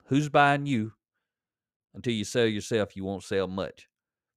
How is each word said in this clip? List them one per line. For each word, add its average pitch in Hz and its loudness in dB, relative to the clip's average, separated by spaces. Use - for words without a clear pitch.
Who's 147 0
Buying 143 4
You? 110 -2
Until 107 -4
You 107 -2
Sell 117 2
Yourself, 104 -2
You 95 -8
Won't 95 -6
Sell 95 0
Much. 92 -8